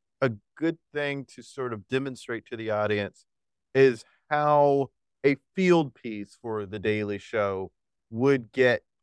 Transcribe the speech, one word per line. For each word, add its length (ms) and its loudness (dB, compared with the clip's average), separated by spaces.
a 100 2
good 200 -2
thing 320 -6
to 80 -20
sort 300 -8
of 140 -10
demonstrate 600 -6
to 100 -10
the 140 -6
audience 540 -2
is 300 4
how 600 2
a 120 4
field 380 2
piece 480 -12
for 240 -6
The 140 -10
Daily 380 -2
Show 540 -4
would 420 0
get 320 2